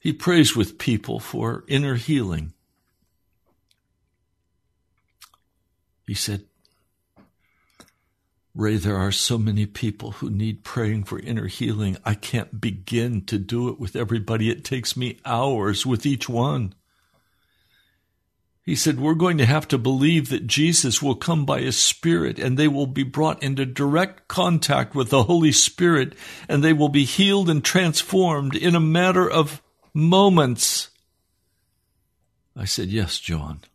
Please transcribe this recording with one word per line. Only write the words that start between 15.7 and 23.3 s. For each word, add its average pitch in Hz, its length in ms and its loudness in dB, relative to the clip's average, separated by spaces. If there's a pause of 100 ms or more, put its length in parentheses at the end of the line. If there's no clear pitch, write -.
with 123 180 -2
each 139 240 -2
one." 120 460 -2 (1900)
He 160 120 -2
said, 135 240 0
"We're 151 140 0
going 170 240 2
to 127 80 4
have 143 220 2
to 135 100 2
believe 135 500 2
that 127 180 -4
Jesus 143 560 2
will 135 140 0
come 160 280 -2
by 135 180 -2
his 127 140 -2
Spirit, 165 640 0
and 127 180 -2
they 151 120 4
will 139 180 0
be 135 160 -4
brought 156 400 -2